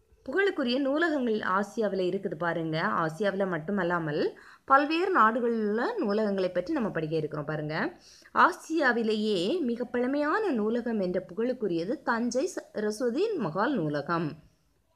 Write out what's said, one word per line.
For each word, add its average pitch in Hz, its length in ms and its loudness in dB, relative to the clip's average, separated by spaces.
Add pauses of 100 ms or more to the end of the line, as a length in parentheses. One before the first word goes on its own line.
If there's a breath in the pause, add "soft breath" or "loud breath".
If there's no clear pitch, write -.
(220)
புகழுக்குரிய 285 560 0
நூலகங்கள் 277 600 0
ஆசியாவில் 196 720 0
இருக்குது 190 240 -2
பாருங்க. 160 480 -2
ஆசியாவில் 190 640 0
மட்டுமல்லாமல் 175 920 -2 (260 loud breath)
பல்வேறு 311 460 4
நாடுகளில் 233 580 4
உள்ள 254 300 0
நூலகங்களை 202 540 0
பற்றி 180 200 -2
நம்ம 233 180 0
படிக்க 160 260 -2
இருக்கிறோம் 151 280 -4
பாருங்க. 156 560 -4 (340 loud breath)
ஆசியாவிலேயே 226 1300 2
மிக 240 240 -2
பழமையான 294 680 0
நூலகம் 226 500 0
என்ற 180 200 0
புகழுக்குரியது 208 800 -2
தஞ்சை 240 440 0
சரஸ்வதி 240 840 -2
மகால் 233 460 0
நூலகம். 156 680 -2 (540)